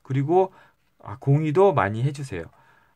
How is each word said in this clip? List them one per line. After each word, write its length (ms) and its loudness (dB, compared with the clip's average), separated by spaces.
그리고, 520 0
아, 160 -14
공유도 540 2
많이 300 0
해주세요. 420 -8